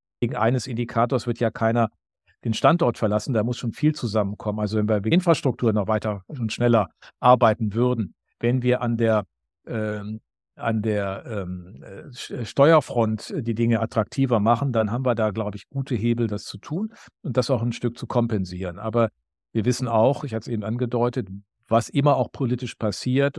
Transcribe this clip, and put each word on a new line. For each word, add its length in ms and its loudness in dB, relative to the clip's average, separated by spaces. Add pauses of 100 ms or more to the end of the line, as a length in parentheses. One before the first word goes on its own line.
(220)
Wegen 140 -2
eines 300 0
Indikators 640 -2
wird 120 -4
ja 120 0
keiner 380 0 (560)
den 80 0
Standort 440 2
verlassen, 360 0
da 100 2
muss 140 -2
schon 160 -6
viel 200 2
zusammenkommen. 680 -2
Also 160 0
wenn 100 2
wir 160 2
wegen 120 2
Infrastruktur 580 2
noch 160 0
weiter 380 -2
und 260 -6
schneller 340 4 (320)
arbeiten 540 4
würden, 420 0 (240)
wenn 220 0
wir 200 0
an 140 -2
der, 300 2 (420)
ähm, 540 -6 (340)
an 260 -2
der, 440 -2
ähm, 580 -8
äh, 200 -16 (100)
Sch-, 320 -10
Steuerfront 920 2
die 200 -2
Dinge 260 2
attraktiver 580 0
machen, 320 2
dann 180 0
haben 160 -2
wir 100 2
da, 160 0
glaube 260 -6
ich, 100 -16
gute 280 -4
Hebel, 320 0
das 180 -6
zu 120 -14
tun 360 -6 (300)
und 120 -4
das 140 0
auch 120 0
ein 120 -2
Stück 240 -4
zu 100 -10
kompensieren. 720 -2
Aber 300 0 (420)
wir 140 0
wissen 240 0
auch, 340 4
ich 100 -8
hatte 160 -6
es 40 -4
eben 100 -4
angedeutet, 640 -2 (400)
was 220 2
immer 260 4
auch 160 -2
politisch 440 -4
passiert, 640 -2